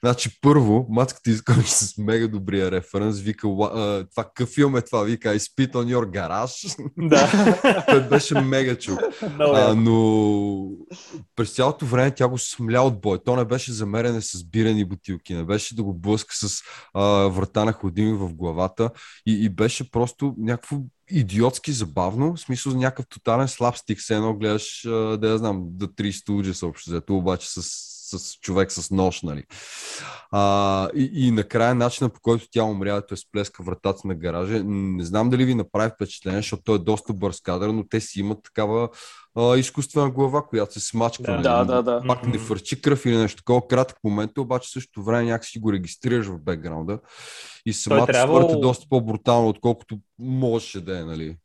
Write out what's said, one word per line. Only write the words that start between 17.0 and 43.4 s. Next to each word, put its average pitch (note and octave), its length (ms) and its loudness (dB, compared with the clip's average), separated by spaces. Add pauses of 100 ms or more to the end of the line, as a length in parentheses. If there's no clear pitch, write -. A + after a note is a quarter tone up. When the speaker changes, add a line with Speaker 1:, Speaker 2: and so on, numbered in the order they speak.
Speaker 1:
врата F#2+ 360 0
на A2 80 2
хладилник G#2 480 -2
в F2 140 -6
главата F2+ 560 -2 (360)
и, G#2+ 180 2
и A2 40 2
беше A2 420 -2
просто B2 480 -2
някакво A#2 380 -4 (340)
идиотски A#2+ 640 0
забавно, A2 640 -2
в D#3+ 40 -12
смисъл C3 340 -6
някакъв B2+ 340 0
тотален B2+ 400 0
слапстик, A#2 500 -2
все - 160 -4
едно A2 200 0
гледаш, G#2 500 -4
а, A#2 60 -6
да A2 380 0
я A2 100 2
знам, G2+ 240 -2
The F2+ 240 -8
Three G2+ 260 -4
Stooges F#2+ 540 -4
общо E2 240 -10
взето, E2+ 260 -2
обаче F2+ 340 -2
с, F2+ 120 -10 (560)
с - 220 -14
човек F#2+ 320 0
с - 180 -8
нож, F#2+ 320 0
нали. D2 220 -8 (840)
А, G2+ 680 2
и, C3+ 180 0
и B2+ 160 2
накрая A2+ 440 2
начина, A#2+ 360 0
по - 100 -20
който A#2 300 2
тя A2+ 140 0
умря, G2+ 360 -2
т.е. G2+ 160 -12
сплеска - 460 -8
вратата F#2+ 460 -4
на F#2 60 -2
гаража, F2+ 520 -4
не G2 380 -2
знам G#2+ 260 0
дали B2+ 140 4
ви B2+ 100 2
направи A2 400 0
впечатление, F#2+ 440 -6
защото G#2 240 -6
той A2 140 2
е - 20 2
доста G#2+ 360 -2
бърз F#2 260 -4
кадър, F#2 280 -2
но A2 200 -4
те A2 120 0
си - 200 -10
имат G#2 240 -2
такава, A2+ 440 -2 (480)
а, A#2+ 200 4
изкуствена C3+ 540 0
глава, C3+ 360 0
която G#2+ 260 -2
се G#2 80 -12
смачква, A#2 440 -2
Speaker 2:
Да. A#2 80 -2
Speaker 1:
нали. - 100 -2
Speaker 3:
Да, A#2+ 220 4
да, B2 180 2
да. A#2+ 260 0
Speaker 1:
Пак B2 180 0
не - 20 0
Speaker 2:
Мгм. A2 180 -4
Speaker 1:
фърчи G#2+ 360 -6
кръв C#3 240 2
или A#2+ 100 4
нещо A2+ 200 2
такова, B2 320 2